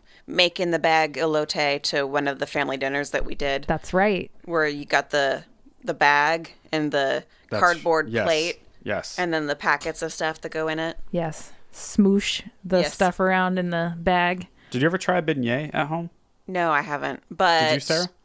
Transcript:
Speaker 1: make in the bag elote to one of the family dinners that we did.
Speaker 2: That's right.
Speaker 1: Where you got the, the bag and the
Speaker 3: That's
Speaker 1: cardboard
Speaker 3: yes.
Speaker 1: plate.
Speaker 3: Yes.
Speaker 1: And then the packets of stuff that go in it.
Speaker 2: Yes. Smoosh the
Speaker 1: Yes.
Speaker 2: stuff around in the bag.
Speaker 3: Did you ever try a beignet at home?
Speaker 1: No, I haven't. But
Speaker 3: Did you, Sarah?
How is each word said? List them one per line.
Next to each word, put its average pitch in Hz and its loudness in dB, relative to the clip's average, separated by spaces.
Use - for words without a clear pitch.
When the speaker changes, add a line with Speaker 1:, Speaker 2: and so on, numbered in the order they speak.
Speaker 1:
make 175 2
in 175 0
the 165 2
bag 160 4
elote 151 0
to 143 0
one 143 0
of 135 -2
the 143 -2
family 139 -2
dinners 139 -4
that 135 -2
we - -4
did. 139 -2
Speaker 2:
That's 160 -4
right. 190 0
Speaker 1:
Where 160 0
you 147 -6
got 143 0
the, 139 0
the 165 -4
bag 151 2
and 151 0
the 135 0
Speaker 3:
That's 107 -2
Speaker 1:
cardboard 165 2
Speaker 3:
yes. 110 0
Speaker 1:
plate. 165 0
Speaker 3:
Yes. - -4
Speaker 1:
And 175 0
then 156 0
the 143 -2
packets 156 -2
of 160 -8
stuff 160 -4
that 160 -10
go 160 -4
in 156 -2
it. 165 -6
Speaker 2:
Yes. 156 -6
Smoosh - 2
the 180 2
Speaker 1:
Yes. 151 -4
Speaker 2:
stuff 180 0
around 185 2
in 175 -2
the 170 -2
bag. 175 0
Speaker 3:
Did 127 -2
you 160 6
ever 185 0
try 185 0
a 175 2
beignet 143 -2
at 147 -2
home? 170 -6
Speaker 1:
No, 175 0
I 143 4
haven't. 139 -4
But 165 4
Speaker 3:
Did 156 2
you, 143 -2
Sarah? 170 0